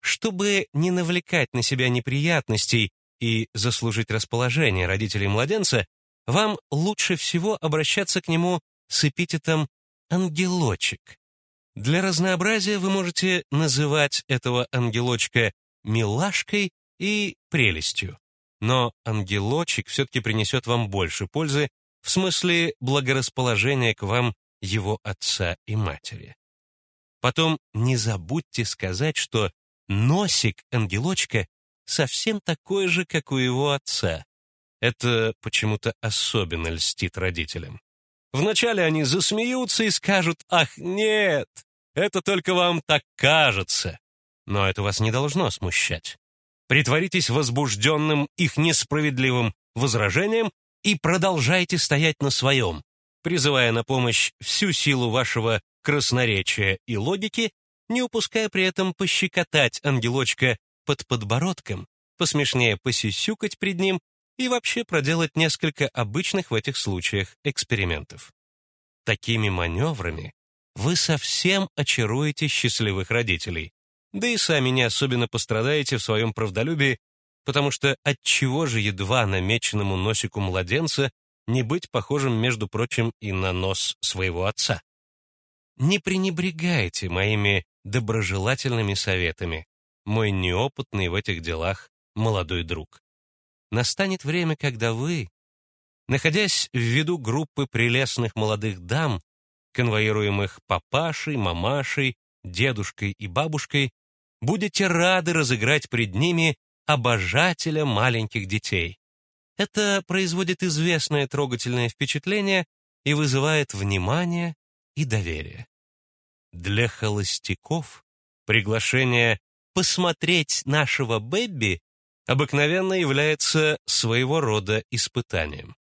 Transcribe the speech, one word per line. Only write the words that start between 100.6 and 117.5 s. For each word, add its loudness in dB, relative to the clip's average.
папашей, -4
мамашей, -2
дедушкой -2
и -12
бабушкой, -2
будете 0
рады 2
разыграть 2
пред -2
ними 2
обожателя 0
маленьких 0
детей. -2
Это 0
производит 0
известное 0
трогательное -2
впечатление -2
и 2
вызывает 0
внимание -2
и -2
доверие. -4
Для -2
холостяков -4